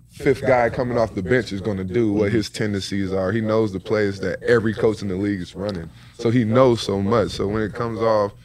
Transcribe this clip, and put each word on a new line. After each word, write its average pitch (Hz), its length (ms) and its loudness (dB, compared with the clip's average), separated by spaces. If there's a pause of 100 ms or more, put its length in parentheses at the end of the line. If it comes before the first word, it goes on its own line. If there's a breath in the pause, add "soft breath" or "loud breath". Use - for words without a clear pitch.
(100)
fifth - 320 0
guy 120 280 4
coming 123 260 -2
off 113 180 0
the 98 80 -4
bench 107 300 0
is 98 80 -6
gonna 95 240 -4
do, 107 280 0
what 104 200 2
his 110 160 0
tendencies 98 640 -2
are. 95 200 0
He 113 80 0
knows 110 320 0
the 92 80 -6
plays 101 400 0
that 92 220 -4
every 113 300 4
coach 107 300 0
in 101 60 -4
the 92 80 -4
league 101 240 -2
is 87 160 -12
running. 92 340 -6 (280 loud breath)
So 117 120 0
he 117 140 2
knows 117 380 4
so 98 200 -2
much. 101 280 2
So 101 180 -4
when 107 140 -2
it 101 120 -6
comes 117 260 -6
off, 107 320 2 (120)